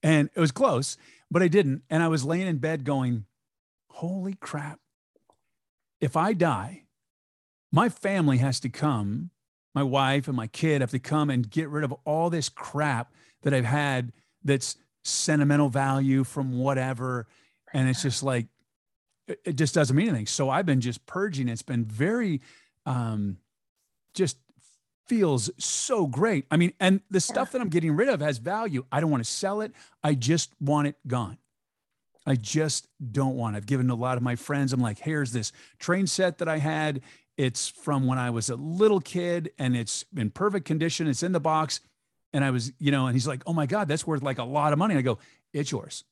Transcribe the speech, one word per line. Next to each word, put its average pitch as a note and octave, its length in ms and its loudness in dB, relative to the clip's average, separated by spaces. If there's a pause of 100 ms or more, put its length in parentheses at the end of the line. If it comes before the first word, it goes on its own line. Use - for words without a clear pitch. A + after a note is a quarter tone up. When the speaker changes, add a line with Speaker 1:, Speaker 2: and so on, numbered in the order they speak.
Speaker 1:
And D#3 340 4
it - 40 -4
was D#3+ 120 4
close, D#3 460 0 (320)
but F3 140 4
I F3+ 40 6
didn't. D3+ 420 2
And D#3+ 120 2
I E3 60 2
was D#3 180 0
laying F3 220 0
in E3 100 -2
bed D#3 260 -4
going, B2 420 -2 (640)
"Holy F#3 440 -6
crap. D3+ 460 -10 (1200)
If C#3 160 0
I F#3 160 2
die, D#3 500 -2 (880)
my G3+ 180 4
family F3 500 2
has C3 220 2
to B2 80 -4
come, B2 600 -2 (440)
my C#3 100 0
wife C3+ 440 2
and C#3 80 -4
my A2+ 120 -4
kid D3+ 340 0
have B2 100 -2
to C3 80 -4
come D3+ 300 0
and B2 200 0
get D3+ 200 -4
rid D3+ 140 -4
of C3+ 100 -4 (120)
all D#3+ 240 0
this E3 200 -2
crap C#3+ 640 -4 (300)
that C#3 100 2
I've B2+ 120 2
had C3 480 0 (300)
that's C#3 340 0 (260)
sentimental D3 680 2
value C3+ 540 2
from B2+ 340 -4
whatever." B2+ 680 -2 (460)
And C3 140 2
it's B2+ 140 0
just B2+ 220 -2
like, B2 240 -2 (800)
it, - 180 -10
it E3 100 -2
just C#3+ 180 0
doesn't C#3 220 4
mean F#3+ 140 4
anything. A2 180 -2
So C3+ 220 -2
I've E3+ 160 0
been C3+ 160 2
just A#2 240 -4
purging. E3+ 440 -4
It's A2+ 120 -6
been A#2+ 240 -2
very, D#3+ 560 -2 (440)
um, A2 520 -2 (760)
just F#3 240 -2 (680)
feels D#3+ 500 2
so - 500 -2
great. D3+ 420 0
I - 80 4
mean, F3 220 4
and F#3+ 300 4
the F#3+ 80 0
Speaker 2:
Yeah. - 20 6
Speaker 1:
stuff - 320 -2
that B3+ 100 -2
I'm G3+ 80 -4
getting D#3+ 260 2
rid A#3 140 2
of - 120 0
has D3 180 0
value. E3+ 520 -4
I C#3 80 2
don't D#3 120 2
wanna B2 120 0
sell G3+ 380 -4
it. G#3+ 100 -6 (320)
I D3+ 120 4
just C#3 440 0
want D3 280 2
it D3 80 -4 (120)
gone. A#2+ 300 -4 (880)
I C#3 100 2
just D3 520 -2 (240)
don't C3+ 240 0
want A2+ 200 -2
it. - 20 -4
I've G2+ 100 -8
given B2+ 240 2
a B2 40 0
lot B2 220 -2
of A#2+ 60 -2
my A#2+ 120 0
friends, C#3 380 -2
I'm B2+ 80 0
like, A2 180 -2
"Here's D3 320 -2
this A2+ 200 -4 (260)
train F#3 300 0
set F3+ 320 0
that E3 100 -2
I D#3 80 0
had. D3+ 440 -2 (360)
It's C3 300 -2
from C#3+ 400 -2
when C3 100 0
I B2 140 -2
was A#2 180 -2
a A#2+ 60 -4
little F3+ 440 2
kid, F3 600 -4
and B2+ 160 2
it's A#2 300 -4 (100)
in A2 160 -2
perfect G3 340 -2
condition. D#3+ 420 -2
It's C3+ 140 0
in F3+ 120 0
the F3 60 2
box." D#3 420 0 (520)
And C#3 100 2
I C#3 60 4
was, B2+ 300 -2
you C#3+ 120 2
know, C3+ 140 2
and B2 100 0
he's C3 120 2
like, B2+ 180 -6
"Oh F3 80 -4
my D3+ 140 0
God, G3 200 -2
that's C#3+ 200 -2
worth, D3 160 -2
like, C3 160 -4
a B2 40 -4
lot D3 300 2
of D3 60 2
money." G3 160 2
I C3+ 80 4
go, B2 160 0 (340)
"It's D3 180 -4
yours. F2+ 400 -8